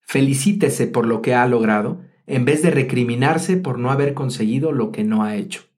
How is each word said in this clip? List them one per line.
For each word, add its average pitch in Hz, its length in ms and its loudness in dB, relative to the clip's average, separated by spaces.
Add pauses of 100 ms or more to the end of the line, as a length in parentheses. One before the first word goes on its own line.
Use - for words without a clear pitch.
Felicítese 139 840 0
por 117 180 0
lo 113 160 0
que 123 140 2
ha 123 100 4
logrado, 110 560 0 (240)
en 123 200 -2
vez 151 180 2
de 165 80 4
recriminarse 135 880 0
por 135 200 -4
no 127 140 -2
haber 139 240 0
conseguido 139 560 -2
lo 113 200 -2
que 107 120 -4
no 110 180 0
ha 107 140 -2
hecho. 98 300 -8 (120)